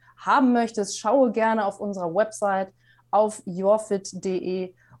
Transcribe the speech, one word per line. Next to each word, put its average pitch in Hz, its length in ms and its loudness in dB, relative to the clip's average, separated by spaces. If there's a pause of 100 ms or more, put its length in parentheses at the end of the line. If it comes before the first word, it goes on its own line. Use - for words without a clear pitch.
(180)
haben 247 360 2
möchtest, 226 460 -2
schaue 247 320 4
gerne 220 340 0
auf 196 140 -6
unserer 185 340 -6
Website 196 580 -2 (380)
auf 214 360 2
yourfit 196 680 0
punkt 185 140 -10
de 185 500 -4 (240)